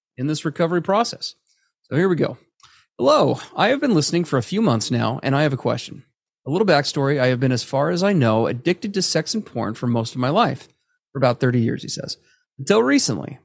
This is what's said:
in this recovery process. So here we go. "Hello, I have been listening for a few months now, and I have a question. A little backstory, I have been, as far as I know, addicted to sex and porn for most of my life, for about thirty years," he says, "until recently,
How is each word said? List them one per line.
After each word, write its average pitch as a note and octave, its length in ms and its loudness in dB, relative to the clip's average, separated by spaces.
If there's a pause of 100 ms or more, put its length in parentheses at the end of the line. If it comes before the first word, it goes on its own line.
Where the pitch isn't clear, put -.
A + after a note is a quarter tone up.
(180)
in B2+ 80 -4
this D3+ 180 -4
recovery E3 380 0
process. G3+ 540 -2 (480)
So - 120 -6
here F#3 120 4
we F3+ 80 2
go. - 200 -2 (600)
"Hello, A#3+ 420 4 (160)
I F#3 120 2
have C#4 120 0
been C4 140 2
listening E3 300 2
for D3+ 120 -2
a B2 60 2
few F#3+ 180 -4
months B2 300 0
now, A#2 320 0
and C3+ 120 0
I C#3+ 80 2
have C#3+ 120 2
a C3 40 -2
question. - 460 -6 (420)
A B2+ 40 -6
little F#3+ 160 0
backstory, C#3+ 520 2
I B2+ 100 2
have B2+ 120 0
been, C3 100 2
as B2 140 -2
far C#3 240 -2
as F3 140 -2
I G3+ 100 2
know, A2+ 340 4
addicted E3 460 -4
to G3 80 -2
sex E3 320 -2
and G#3+ 120 -6
porn G#2+ 280 -6
for A#2+ 140 -6
most A#2 280 0
of C3 60 -6
my B2 80 0
life, D#3 400 0 (440)
for C#3 60 -8
about B2 220 2
thirty B2 220 2
years," A#2 200 -2
he A2+ 60 -12
says, - 300 -10 (400)
"until G3 240 2
recently, A#3+ 640 0